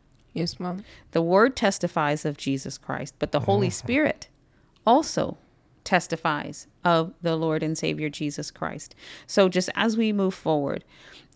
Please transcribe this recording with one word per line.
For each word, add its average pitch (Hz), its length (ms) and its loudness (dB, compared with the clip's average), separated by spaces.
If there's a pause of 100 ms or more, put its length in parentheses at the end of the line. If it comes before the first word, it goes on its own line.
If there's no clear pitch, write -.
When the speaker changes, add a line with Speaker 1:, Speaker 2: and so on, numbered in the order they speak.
(340)
Speaker 1:
Yes, 170 260 -4
Mom. 180 240 -6 (280)
Speaker 2:
The 165 100 2
word 196 340 4
testifies 165 720 0
of 147 120 -2
Jesus 139 400 -4
Christ, - 420 -10
but - 120 -4
the 143 100 0
Holy 196 260 2
Speaker 3:
Mm-hmm. - 60 -2 (140)
Speaker 2:
Spirit 277 400 0 (580)
also 254 520 2 (460)
testifies 160 840 -2 (160)
of 170 380 2
the 165 140 0
Lord 160 260 0
and 160 160 -2
Savior 151 320 -4
Jesus - 420 -6
Christ. - 440 -10 (320)
So 196 220 4
just 185 260 0
as 220 220 2
we 220 160 4
move 190 200 2
forward, 147 500 -2 (520)